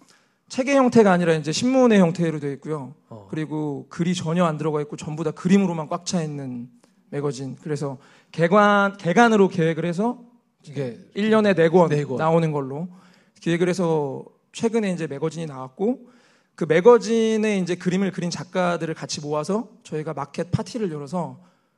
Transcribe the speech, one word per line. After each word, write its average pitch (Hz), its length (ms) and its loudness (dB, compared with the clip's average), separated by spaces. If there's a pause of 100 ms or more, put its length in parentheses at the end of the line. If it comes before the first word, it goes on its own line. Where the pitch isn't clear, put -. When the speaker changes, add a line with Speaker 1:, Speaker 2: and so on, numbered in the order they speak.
(500)
Speaker 1:
책의 269 260 -2
형태가 240 360 6
아니라 175 220 4
이제 156 180 -4
신문의 247 480 4
형태로 165 400 0
되어 139 140 -6
있고요. 139 400 -10 (160)
Speaker 2:
어. 104 220 -18
Speaker 1:
그리고 151 580 -6
글이 175 260 -2
전혀 175 300 0
안 156 120 0
들어가 151 240 -2
있고 147 160 -10
전부 151 260 -8
다 151 80 -4
그림으로만 180 560 2
꽉 175 180 -8
차 175 160 -4
있는 135 480 -8 (400)
매거진. 139 540 -6
그래서 143 340 -6 (340)
개관, 202 680 4
개간으로 214 520 4
계획을 165 360 -2
해서 208 360 -4 (420)
Speaker 2:
이게 131 360 -8 (160)
Speaker 1:
일 214 160 0
년에 208 240 4
네 165 140 4
권 170 200 6
Speaker 2:
네 147 140 0
권. 127 140 -4
Speaker 1:
나오는 160 340 2
걸로 143 380 -6 (520)
기획을 170 280 0
해서 160 540 -2 (280)
최근에 214 400 -2
이제 160 160 -6
매거진이 156 400 -6
나왔고 147 600 -6 (440)
그 - 120 -6
매거진에 214 920 4
이제 180 180 -2
그림을 185 360 -2
그린 175 180 -6
작가들을 165 640 -4
같이 151 280 -10
모아서 151 480 -4 (140)
저희가 156 300 -8
마켓 151 380 -8
파티를 214 400 -4
열어서 143 480 -10 (380)